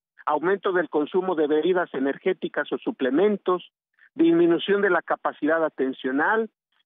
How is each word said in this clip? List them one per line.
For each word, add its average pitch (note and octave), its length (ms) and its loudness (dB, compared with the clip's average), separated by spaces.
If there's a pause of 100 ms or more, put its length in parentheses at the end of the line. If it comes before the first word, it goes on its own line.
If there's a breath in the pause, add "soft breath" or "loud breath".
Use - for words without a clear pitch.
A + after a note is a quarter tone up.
(260 loud breath)
aumento F3+ 480 -2
del F3 160 0
consumo F3+ 460 -2
de D3+ 120 0
bebidas D#3+ 460 0
energéticas C#3+ 800 -4
o C3 40 -4
suplementos, F3+ 920 -2 (420 soft breath)
disminución E3+ 680 2
de G3 80 2
la E3+ 120 2
capacidad D#3 640 -2
atencional, D3 840 -2 (360)